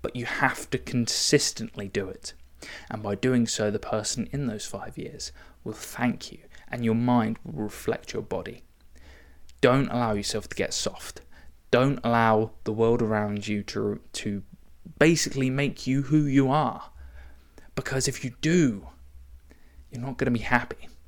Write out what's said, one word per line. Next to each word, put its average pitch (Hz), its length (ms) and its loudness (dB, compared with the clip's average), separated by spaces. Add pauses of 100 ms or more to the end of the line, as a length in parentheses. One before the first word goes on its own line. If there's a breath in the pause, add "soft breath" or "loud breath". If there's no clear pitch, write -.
But - 140 -4
you 120 100 -4
have - 440 -2
to 131 80 -2
consistently - 1080 0
do 95 200 -2
it. - 260 -12 (560 loud breath)
And 107 120 -6
by 101 140 -2
doing 123 320 4
so, 104 240 0
the 104 80 -2
person - 520 -2
in 139 160 -2
those 107 180 -6
five - 320 -10
years - 340 -10 (320 loud breath)
will 110 100 -8
thank - 580 -4
you, - 80 -16 (280 loud breath)
and 120 180 -4
your 113 100 4
mind 117 480 2
will 151 200 -6
reflect - 500 -6
your - 80 -4
body. 98 400 -6 (1000 soft breath)
Don't 127 280 6
allow 117 240 0
yourself 104 360 -4
to - 60 -12
get - 180 -2
soft. - 480 -6 (500 soft breath)
Don't 131 320 4
allow 113 480 4 (120)
the 110 100 -2
world 113 280 4
around 107 460 0
you 104 160 -2
to, 104 360 -4 (140)
to 101 300 -4 (560)
basically 147 500 4
make 139 380 -2
you 135 160 2
who 151 220 4
you 135 240 4
are. 135 420 0 (840 soft breath)
Because 135 340 -2
if - 160 -4
you 123 180 -6
do, 151 460 4 (1040 soft breath)
you're 117 100 -8
not 131 160 -6
gonna 123 140 2
be 117 80 2
happy. - 480 0 (200)